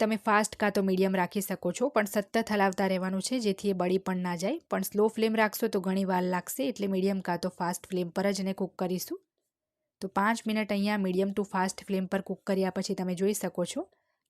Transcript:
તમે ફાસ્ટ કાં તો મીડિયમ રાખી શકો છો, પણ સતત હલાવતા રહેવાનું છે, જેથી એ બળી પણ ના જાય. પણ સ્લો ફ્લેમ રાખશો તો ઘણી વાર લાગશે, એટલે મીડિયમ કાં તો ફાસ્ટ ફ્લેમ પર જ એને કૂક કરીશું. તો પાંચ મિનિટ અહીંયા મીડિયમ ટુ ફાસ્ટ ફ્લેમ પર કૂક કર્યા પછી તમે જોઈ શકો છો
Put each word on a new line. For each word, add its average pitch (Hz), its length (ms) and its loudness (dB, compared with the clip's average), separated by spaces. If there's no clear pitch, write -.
તમે 214 240 2
ફાસ્ટ 214 340 4
કાં 208 160 2
તો 196 120 4
મીડિયમ 190 320 4
રાખી 190 260 -2
શકો 175 320 -4
છો, 262 100 0
પણ 208 240 0
સતત 220 320 0
હલાવતા 196 360 2
રહેવાનું 185 360 -2
છે, 254 180 0
જેથી 196 260 0
એ 185 80 -2
બળી 185 240 2
પણ 185 240 -2
ના 175 160 -4
જાય. 302 240 -2
પણ 190 220 -2
સ્લો 208 260 4
ફ્લેમ 220 240 2
રાખશો 214 320 0
તો 190 160 -2
ઘણી 190 240 0
વાર 180 100 2
લાગશે, 180 340 -4
એટલે 202 240 -4
મીડિયમ 190 340 0
કાં 175 120 0
તો 185 200 -4
ફાસ્ટ 175 300 -4
ફ્લેમ 180 260 -4
પર 196 160 2
જ 190 140 -4
એને 190 80 -2
કૂક 190 300 -6
કરીશું. 180 400 -4
તો 190 60 -6
પાંચ 214 400 0
મિનિટ 214 300 0
અહીંયા 202 300 0
મીડિયમ 196 260 2
ટુ 202 220 -2
ફાસ્ટ 190 340 -2
ફ્લેમ 190 240 -2
પર 196 80 0
કૂક - 260 -8
કર્યા 190 320 0
પછી 190 220 -4
તમે 180 220 -2
જોઈ 208 200 2
શકો 175 300 -4
છો - 160 -6